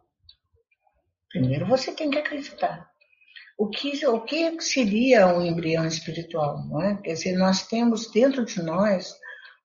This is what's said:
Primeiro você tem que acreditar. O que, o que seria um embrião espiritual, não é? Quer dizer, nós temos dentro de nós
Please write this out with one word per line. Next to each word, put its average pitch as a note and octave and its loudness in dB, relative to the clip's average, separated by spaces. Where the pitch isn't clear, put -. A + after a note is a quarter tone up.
Primeiro D3 -2
você B3+ 0
tem D4+ -4
que C#4+ 0
acreditar. C#4 -6
O G3+ 0
que, C#4 -4
o A3+ 2
que E4 -2
seria A3+ 4
um F3 2
embrião E3 0
espiritual, D#3 -4
não D3 -4
é? G3 0
Quer E3 -6
dizer, F#3 -2
nós F#3+ 2
temos A3+ 0
dentro C4 4
de G3 -6
nós F#3 0